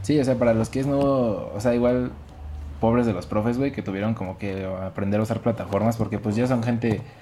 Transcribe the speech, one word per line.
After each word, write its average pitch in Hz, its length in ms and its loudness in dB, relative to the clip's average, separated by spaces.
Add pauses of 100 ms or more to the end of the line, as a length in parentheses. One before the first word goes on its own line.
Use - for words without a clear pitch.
Sí, 151 160 2
o 139 60 2
sea, 127 120 2
para 117 180 4
los 110 160 2
que 131 100 -2
es 135 60 0
nuevo, 135 680 2
o 104 60 -6
sea, 120 140 2
igual 123 360 2 (680)
pobres 117 260 4
de 113 60 2
los 87 140 -4
profes, 113 320 0
güey, 135 140 0
que 107 100 -6
tuvieron 101 320 -2
como 95 240 -6
que 95 280 -6 (160)
aprender 98 380 -2
a - 20 2
usar 110 180 -2
plataformas 110 580 0
porque, 104 200 -2
pues, 104 180 0
ya 123 100 2
son 127 160 2
gente 117 400 0 (200)